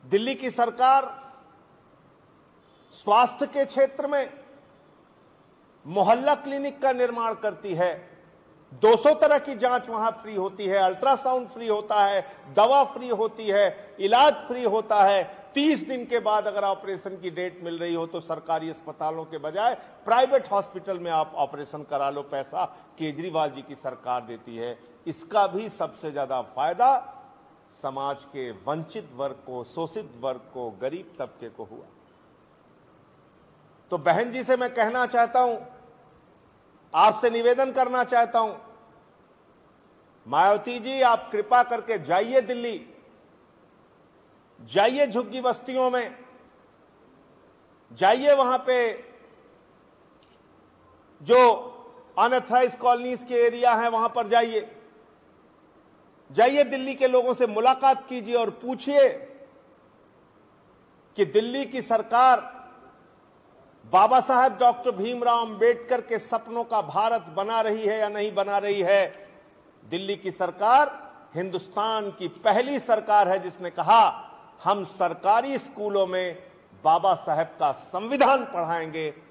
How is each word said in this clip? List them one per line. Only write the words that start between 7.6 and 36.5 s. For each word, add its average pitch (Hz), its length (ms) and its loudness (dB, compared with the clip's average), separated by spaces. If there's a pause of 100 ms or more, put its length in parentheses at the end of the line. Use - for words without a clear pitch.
है, 170 440 -4 (560)
दो 220 220 6
सौ 285 180 6
तरह 294 240 4
की 285 160 -6
जांच 247 340 0
वहां 226 220 -2
फ्री 220 240 -14
होती 190 320 -4
है, 190 120 2
अल्ट्रासाउंड 254 680 0
फ्री 226 200 -10
होता 208 360 0
है, 196 320 -2 (180)
दवा 262 300 6
फ्री 254 240 -8
होती 220 380 -4
है, 196 540 0
इलाज 247 340 4
फ्री 247 280 -8
होता 214 420 2
है। 196 500 0
तीस 285 260 2
दिन 240 260 -8
के 240 120 -2
बाद 208 280 0
अगर 202 180 -2
ऑपरेशन 190 560 -6
की 175 100 -8
डेट 175 320 -8
मिल 170 160 -8
रही 170 160 -4
हो 165 120 -4
तो 165 140 -10
सरकारी 160 500 -6
अस्पतालों 156 540 -8
के 160 140 -14
बजाय 190 360 -2 (300)
प्राइवेट 262 480 2
हॉस्पिटल 190 460 -4
में 175 120 -8
आप 156 240 0
ऑपरेशन 147 480 -6
करा 139 280 -4
लो, 143 120 -8
पैसा 143 420 -6 (340)
केजरीवाल 156 520 -4
जी 131 120 -16
की 139 120 -18
सरकार 127 460 -8
देती 117 360 -16
है। 117 220 -8 (280)
इसका 196 400 -2
भी 196 220 -6
सबसे 160 440 -10
ज्यादा 131 300 -4
फायदा 180 680 0 (720)
समाज 139 420 -6
के 127 260 -12
वंचित 151 640 -8
वर्ग 131 200 -6
को, 123 300 -12
शोषित 165 560 -10
वर्ग 127 200 -6 (140)
को, 123 160 -8
गरीब 135 480 -10
तबके 120 300 -12
को 107 160 -18
हुआ। 113 220 -20 (2000)
तो 180 80 -4
बहन 175 340 0
जी 247 120 -6
से 254 120 0
मैं 247 180 -4
कहना 233 320 0
चाहता 240 340 0
हूं, 240 180 0 (1400)